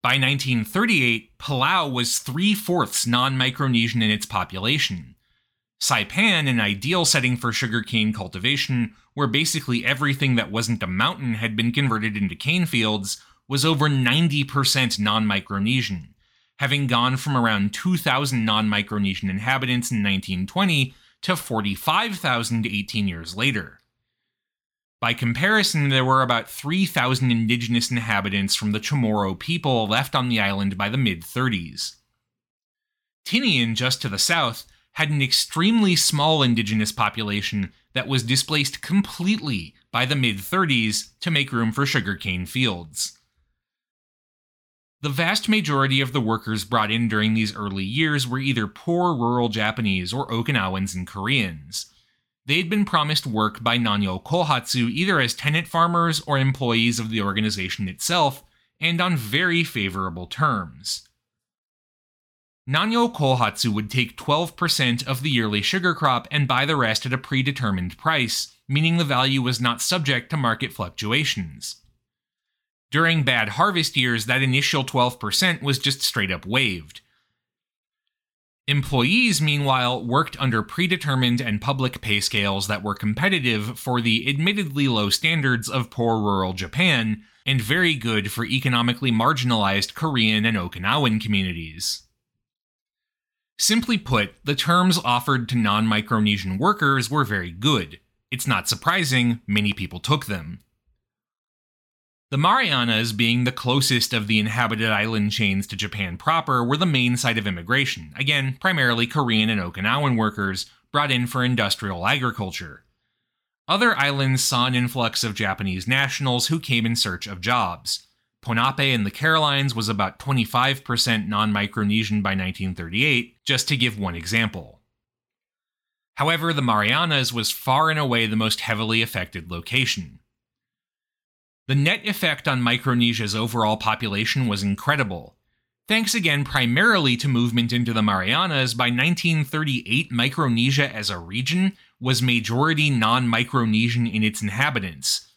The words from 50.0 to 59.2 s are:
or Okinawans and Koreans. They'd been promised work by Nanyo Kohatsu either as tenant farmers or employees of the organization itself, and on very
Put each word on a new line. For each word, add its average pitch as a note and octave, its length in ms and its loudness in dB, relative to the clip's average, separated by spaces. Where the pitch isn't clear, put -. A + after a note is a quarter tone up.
or C3+ 140 -4
Okinawans G2 680 -2
and F2+ 120 -6
Koreans. F#2+ 840 -4
They'd E3 240 0
been G#3 160 0
promised D3+ 400 0
work G#2+ 360 0
by A#2 140 2
Nanyo G2+ 460 0
Kohatsu C3+ 680 0
either E3 320 0
as A#2+ 140 0
tenant D3+ 320 -2
farmers E3+ 600 2
or C#3+ 120 2
employees A#2+ 600 2
of A2 120 -4
the A2 100 -2
organization G2+ 640 -2
itself, C#3+ 580 -2
and E3+ 180 0
on F3+ 200 2
very E3+ 440 0